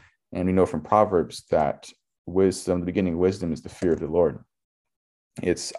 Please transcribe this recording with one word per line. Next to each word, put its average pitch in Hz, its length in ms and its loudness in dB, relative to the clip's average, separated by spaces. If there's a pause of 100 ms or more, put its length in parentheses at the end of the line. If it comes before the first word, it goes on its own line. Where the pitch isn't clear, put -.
(320)
And 92 140 -4
we 92 80 0
know 92 140 4
from 80 140 -4
Proverbs 101 680 0
that 76 400 0 (380)
wisdom, 92 520 0
the 87 60 -4
beginning 90 280 -2
of 82 60 -2
wisdom 92 320 0
is 73 120 -8
the - 60 -16
fear 87 240 0
of 78 60 -2
the 80 60 -6
Lord. 80 380 0 (1000)
It's - 380 -2